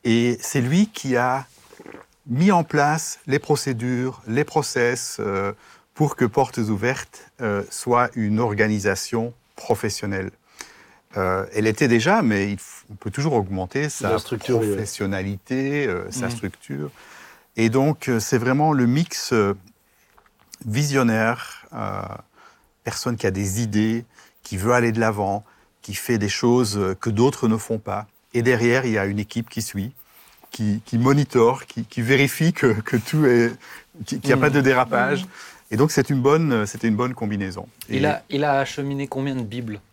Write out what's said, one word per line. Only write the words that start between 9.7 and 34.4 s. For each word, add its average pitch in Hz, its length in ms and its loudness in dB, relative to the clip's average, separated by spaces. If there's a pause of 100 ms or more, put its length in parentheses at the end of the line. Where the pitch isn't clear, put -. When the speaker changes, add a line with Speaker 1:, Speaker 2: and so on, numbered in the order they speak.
Speaker 1:
Euh, 95 340 0
elle 110 140 0
était 110 220 2
déjà, 143 340 4
mais 104 300 0
il 101 40 -6
f-, - 340 -18
on 107 40 -18
peut 104 160 -10
toujours 143 240 -2
augmenter 98 560 -2
sa 95 220 -2
Speaker 2:
La 113 60 0
structure, 113 420 -2
oui. 110 80 0
Speaker 1:
professionnalité, 101 1160 -4
euh, 90 240 -4
sa 123 160 -6
Speaker 3:
Mhm. - 40 -4
Speaker 1:
structure. 90 600 -8 (680)
Et 113 120 4
donc, 135 400 2
euh, 120 100 2
c'est 117 200 0
vraiment 135 340 2
le 127 140 4
mix, 131 480 0
euh, 101 180 4 (1120)
visionnaire, 117 1080 0
euh, 98 260 -6 (840)
personne 117 340 -4
qui 107 100 -4
a 98 40 2
des 98 300 -4
idées, 110 460 0 (360)
qui - 140 -10
veut 104 160 0
aller 120 200 4
de 113 80 0
l'avant, 104 440 -2 (380)
qui 101 120 -12
fait 120 220 -2
des 101 120 0
choses, 117 500 2
euh, 95 160 0
que 117 160 -4
d'autres 123 380 2
ne 110 80 2
font 110 220 -6
pas. 104 280 -8 (260)
Et 120 100 0
derrière, 123 440 2
il 117 60 0
y 107 60 0
a 98 60 0
une 101 140 -2
équipe 110 320 -6
qui 113 120 -6
suit, 101 300 -6 (580)
qui, 107 360 -2
qui 117 100 -2
monitore, 127 680 4
qui, - 180 -8
qui - 180 -6
vérifie 139 500 2
que, 113 280 2
que - 160 -4
tout 151 300 2
est, 117 260 4 (540)
qu'il 226 180 -6
n'y 139 80 2
a - 40 6
Speaker 3:
Mhm. 135 40 2